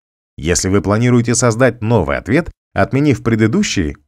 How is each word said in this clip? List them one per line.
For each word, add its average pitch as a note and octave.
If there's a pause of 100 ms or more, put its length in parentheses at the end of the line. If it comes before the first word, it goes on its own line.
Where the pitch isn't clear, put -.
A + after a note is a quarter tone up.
(400)
Если E2+
вы G2
планируете A#2+
создать A#2+
новый F2+
ответ, C3 (240)
отменив B2+
предыдущий, A2 (120)